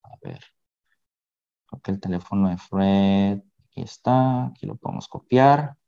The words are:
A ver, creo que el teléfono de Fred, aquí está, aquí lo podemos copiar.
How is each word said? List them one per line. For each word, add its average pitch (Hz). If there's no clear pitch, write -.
A -
ver, 50
creo -
que -
el 98
teléfono 95
de 90
Fred, 98
aquí -
está, 123
aquí -
lo 110
podemos -
copiar. 139